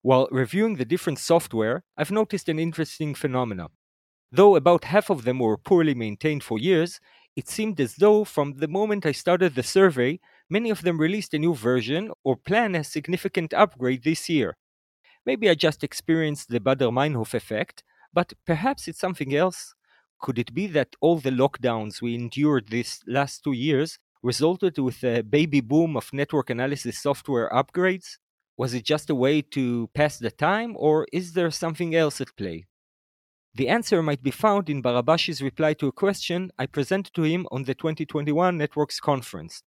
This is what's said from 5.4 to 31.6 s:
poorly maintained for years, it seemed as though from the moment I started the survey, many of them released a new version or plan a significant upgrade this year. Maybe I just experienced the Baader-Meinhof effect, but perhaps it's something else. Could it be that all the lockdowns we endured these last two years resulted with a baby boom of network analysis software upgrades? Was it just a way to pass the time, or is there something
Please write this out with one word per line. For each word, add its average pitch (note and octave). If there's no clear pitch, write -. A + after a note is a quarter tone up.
poorly D#3+
maintained A#2+
for A2
years, E3+
it -
seemed G#3+
as A#2+
though G#3+
from C#3+
the D3
moment G3+
I D3
started F3
the B2+
survey, D#3
many A3
of F#3
them E3+
released F3
a D3+
new E3
version B2+
or C3
plan G3+
a D3+
significant E3+
upgrade B2+
this D#3+
year. B2
Maybe A3
I E3
just D#3
experienced D#3
the A#2
Baader-Meinhof C3
effect, -
but F3
perhaps F3
it's E3
something D3+
else. F3+
Could A#2+
it A2+
be F#3+
that D3
all E3
the C3
lockdowns A#2+
we A#2
endured A#2+
these A#2
last C3+
two D3
years C#3
resulted D#3+
with B2+
a A#2
baby C#3+
boom D3
of -
network C#3
analysis B2+
software C3
upgrades? F3+
Was B2
it B2
just D3+
a D3+
way C#3
to A#2+
pass D3
the A#2
time, G#3
or D#3
is F3
there E3+
something E3